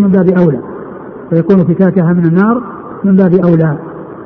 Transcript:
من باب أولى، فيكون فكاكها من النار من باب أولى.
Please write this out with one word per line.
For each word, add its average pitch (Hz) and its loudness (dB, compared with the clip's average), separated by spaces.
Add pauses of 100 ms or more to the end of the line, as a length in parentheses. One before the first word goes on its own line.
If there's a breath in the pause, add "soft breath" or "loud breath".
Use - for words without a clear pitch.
من 202 4
باب 185 2 (100)
أولى، 156 2 (680)
فيكون 165 2
فكاكها 175 2
من 175 2
النار 208 0 (420)
من 196 4
باب 185 4
أولى. 160 2 (480)